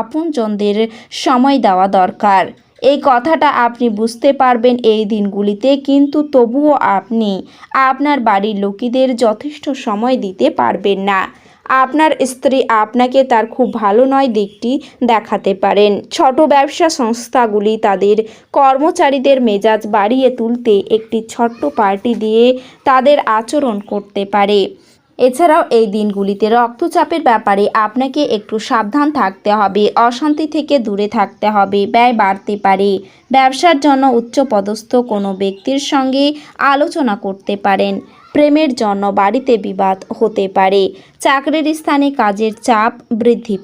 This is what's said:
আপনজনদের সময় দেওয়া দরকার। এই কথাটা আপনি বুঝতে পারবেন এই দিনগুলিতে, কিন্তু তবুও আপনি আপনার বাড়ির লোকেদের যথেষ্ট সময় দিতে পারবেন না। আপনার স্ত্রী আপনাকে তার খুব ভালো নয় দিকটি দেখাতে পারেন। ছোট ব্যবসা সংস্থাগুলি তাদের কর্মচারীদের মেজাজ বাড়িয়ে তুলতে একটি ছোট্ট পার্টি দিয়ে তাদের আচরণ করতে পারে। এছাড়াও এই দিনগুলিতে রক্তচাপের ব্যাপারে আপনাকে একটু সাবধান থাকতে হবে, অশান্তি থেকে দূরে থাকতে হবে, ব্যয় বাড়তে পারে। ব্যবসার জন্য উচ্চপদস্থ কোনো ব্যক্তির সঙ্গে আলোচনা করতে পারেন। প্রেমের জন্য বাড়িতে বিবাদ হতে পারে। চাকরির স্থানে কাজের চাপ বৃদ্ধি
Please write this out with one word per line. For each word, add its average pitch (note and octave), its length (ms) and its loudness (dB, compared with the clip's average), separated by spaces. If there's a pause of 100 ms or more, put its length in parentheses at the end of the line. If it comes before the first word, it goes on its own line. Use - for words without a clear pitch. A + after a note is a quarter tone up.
আপনজনদের A3 760 -4 (440)
সময় C#4 380 2
দেওয়া G3 300 2
দরকার। F#3+ 560 2 (380)
এই C#4+ 220 2
কথাটা C#4+ 440 2 (100)
আপনি A#3+ 320 -2
বুঝতে A3+ 420 -2
পারবেন B3 420 2 (100)
এই A3 200 2
দিনগুলিতে, G3+ 640 -2 (140)
কিন্তু C#4 340 2 (120)
তবুও C#4 440 2 (220)
আপনি A3 340 -2 (580)
আপনার C#4 320 0
বাড়ির G#3+ 380 0
লোকেদের A#3+ 580 -2
যথেষ্ট A#3+ 480 -2 (140)
সময় B3 380 -2
দিতে G3+ 340 -2
পারবেন G3 560 -2
না। G3 140 0 (640)
আপনার D4+ 280 2 (160)
স্ত্রী C4 320 0 (240)
আপনাকে B3 420 0
তার A#3 260 2
খুব B3+ 240 -2
ভালো G#3+ 320 2
নয় C4+ 260 2
দিকটি G#3 400 -4 (340)
দেখাতে G#3 480 0
পারেন। G3+ 380 2 (180)
ছোট C4 260 2 (120)
ব্যবসা D4 420 2
সংস্থাগুলি A3+ 920 -2
তাদের G3+ 340 2 (360)
কর্মচারীদের C#4 880 2
মেজাজ G#3+ 460 2
বাড়িয়ে A3 480 2
তুলতে A#3+ 380 -2 (160)
একটি A3 280 -2 (100)
ছোট্ট A#3 320 -4 (160)
পার্টি G3+ 380 -2
দিয়ে A3 300 2 (400)
তাদের C4 340 4 (120)
আচরণ A3+ 460 -2 (120)
করতে G3+ 340 -6 (100)
পারে। G3+ 280 2 (580)
এছাড়াও D4+ 520 2
এই A3+ 160 2
দিনগুলিতে G3+ 600 -2
রক্তচাপের D4+ 760 0
ব্যাপারে G#3+ 400 2 (140)
আপনাকে C4+ 420 -2 (160)
একটু G#3 240 -8
সাবধান G#3 520 -2
থাকতে G#3 400 -4
হবে, G#3 300 0 (240)
অশান্তি D4+ 480 -2
থেকে D4 240 -2
দূরে G#3 300 -4
থাকতে G#3 400 -4
হবে, G3+ 380 0
ব্যয় A#3+ 300 2
বাড়তে G3 460 -2
পারে। G3 280 2 (400)
ব্যবসার C4 500 2
জন্য C4+ 240 2 (120)
উচ্চপদস্থ A#3 760 -2 (140)
কোনো G3+ 280 -4
ব্যক্তির G3 520 -4
সঙ্গে C4+ 380 0 (480)
আলোচনা D4 440 0
করতে G3+ 380 -8 (100)
পারেন। G3 300 0 (360)
প্রেমের D4 460 2
জন্য G3+ 280 -2 (100)
বাড়িতে A3 440 0
বিবাদ F#3+ 400 -2 (180)
হতে G#3+ 280 -2 (100)
পারে। G3 280 2 (380)
চাকরির C#4+ 540 0
স্থানে C#4+ 420 0
কাজের G#3+ 360 0 (100)
চাপ A3+ 300 0 (220)
বৃদ্ধি A#3 500 -2